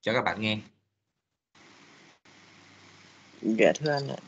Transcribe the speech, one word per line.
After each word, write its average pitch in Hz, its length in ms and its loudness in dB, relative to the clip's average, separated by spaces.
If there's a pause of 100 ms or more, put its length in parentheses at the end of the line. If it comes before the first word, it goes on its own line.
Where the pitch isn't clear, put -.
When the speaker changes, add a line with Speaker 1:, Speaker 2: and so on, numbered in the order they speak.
Speaker 1:
cho 107 120 -2
các 123 100 2
bạn 90 180 -2
nghe. 107 180 0 (2750)
Speaker 2:
Dạ, 107 320 4
thưa 151 160 -4
anh 139 180 -2
ạ. - 80 -8 (120)